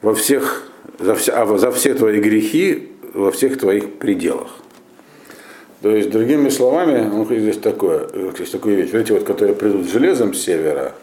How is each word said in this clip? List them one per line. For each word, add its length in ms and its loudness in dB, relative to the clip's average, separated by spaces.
«Во 120 2
всех, 560 -2
за 160 2
вся-, 260 0
а, 160 2
за 140 4
все 220 0
твои 260 2
грехи 720 0
во 180 0
всех 260 0
твоих 360 0
пределах». 560 -2
То 80 2
есть, 200 2
другими 400 2
словами, 600 2
ну, 160 -2
здесь 320 0
такое, 540 0
э, 260 -6
есть 140 -10
такая 240 0
вещь. 160 0
Вот 100 0
эти 120 0
вот, 100 0
которые 320 0
придут 300 0
с 60 -6
железом 420 2
с 80 -6
севера 500 -2